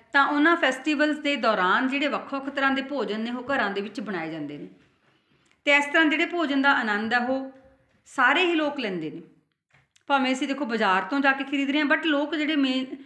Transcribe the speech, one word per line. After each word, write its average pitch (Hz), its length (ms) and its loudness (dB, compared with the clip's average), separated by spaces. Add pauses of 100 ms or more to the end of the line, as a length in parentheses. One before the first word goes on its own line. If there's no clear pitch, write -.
(140)
ਤਾਂ 277 140 6
ਉਹਨਾਂ 294 280 4
ਫੈਸਟੀਵਲਸ 302 640 0
ਦੇ 285 180 -2
ਦੌਰਾਨ 220 520 2
ਜਿਹੜੇ 285 200 0
ਵੱਖ 233 260 -4
ਵੱਖ 277 160 -6
ਤਰ੍ਹਾਂ 277 220 0
ਦੇ 269 100 -2
ਭੋਜਨ 226 380 -4
ਨੇ 233 120 -6
ਉਹ 254 240 -4
ਘਰਾਂ 214 160 0
ਦੇ 196 100 -4
ਵਿੱਚ 208 180 -8
ਬਣਾਏ 175 320 -6
ਜਾਂਦੇ 147 260 -10
ਨੇ 143 100 -14 (960)
ਤੇ 285 60 2
ਇਸ 285 140 4
ਤਰ੍ਹਾਂ 320 200 2
ਜਿਹੜੇ 311 200 2
ਭੋਜਨ 311 360 0
ਦਾ 277 100 4
ਆਨੰਦ 220 420 0
ਆ 214 40 2
ਉਹ 262 340 -2 (540)
ਸਾਰੇ 277 400 2
ਹੀ 349 80 2
ਲੋਕ 294 260 -2
ਲੈਂਦੇ 180 320 -4
ਨੇ। 165 100 -14 (840)
ਭਾਵੇਂ 262 260 2
ਅਸੀਂ 269 140 -4
ਦੇਖੋ 269 180 -4
ਬਾਜ਼ਾਰ 208 380 2
ਤੋਂ 277 160 -2
ਜਾ 277 120 4
ਕੇ 269 120 -2
ਖਰੀਦ 277 260 -2
ਰਹੇ 285 100 0
ਹਾਂ, 294 80 0
but 311 160 2
ਲੋਕ 302 320 0
ਜਿਹੜੇ 302 200 -2
ਮੇਨ 262 400 -2 (100)